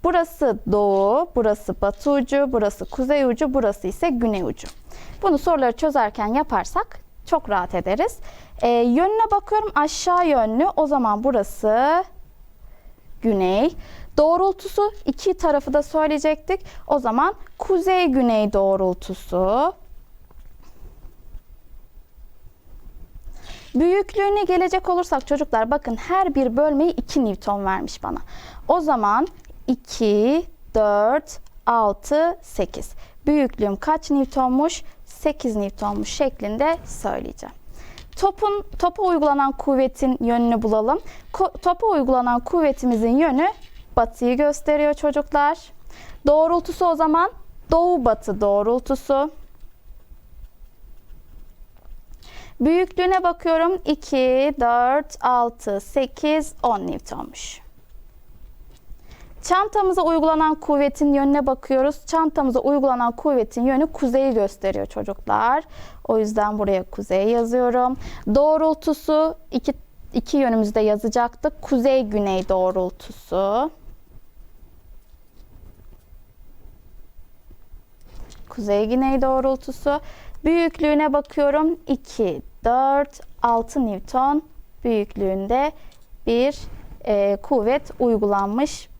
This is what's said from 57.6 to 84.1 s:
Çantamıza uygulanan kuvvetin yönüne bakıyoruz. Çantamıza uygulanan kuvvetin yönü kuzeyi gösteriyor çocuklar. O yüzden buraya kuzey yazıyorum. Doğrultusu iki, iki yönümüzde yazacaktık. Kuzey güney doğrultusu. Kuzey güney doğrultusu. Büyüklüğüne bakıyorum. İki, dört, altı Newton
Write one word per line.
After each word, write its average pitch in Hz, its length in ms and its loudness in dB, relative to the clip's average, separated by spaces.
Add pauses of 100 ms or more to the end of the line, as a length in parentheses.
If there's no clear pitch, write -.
Çantamıza 381 600 2
uygulanan 311 520 2
kuvvetin 285 600 2
yönüne 277 320 2
bakıyoruz. 269 600 0
Çantamıza 302 540 2
uygulanan 262 520 2
kuvvetin 240 520 0
yönü 269 220 4
kuzeyi 269 480 0
gösteriyor 196 520 -2
çocuklar. 214 800 0 (440)
O 226 100 2
yüzden 214 400 0
buraya 196 240 0
kuzey 196 460 -2
yazıyorum. 247 680 2 (380)
Doğrultusu 311 1000 2 (160)
iki, 262 240 -2 (400)
iki 262 220 -2
yönümüzde 226 440 2
yazacaktık. 233 800 0
Kuzey 262 400 2
güney 196 460 -2
doğrultusu. 190 1200 -2 (4000)
Kuzey 208 380 0
güney 262 360 2
doğrultusu. 269 800 0 (440)
Büyüklüğüne 311 680 2
bakıyorum. 294 720 2
İki, 202 560 -2 (220)
dört, 269 560 2 (220)
altı 233 440 -2
Newton 262 560 -2 (420)